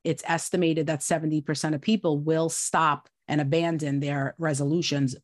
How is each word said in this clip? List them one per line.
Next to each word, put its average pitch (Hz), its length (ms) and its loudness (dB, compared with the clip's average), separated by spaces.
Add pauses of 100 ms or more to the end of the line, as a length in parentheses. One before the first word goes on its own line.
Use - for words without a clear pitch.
it's 160 240 -2
estimated 165 600 0
that 156 140 -2
seventy 156 380 0
percent 156 340 -2
of 143 60 -4
people 180 380 2
will 160 300 2
stop 160 600 0 (180)
and 147 140 0
abandon 151 600 0
their 139 360 -2
resolutions 143 880 0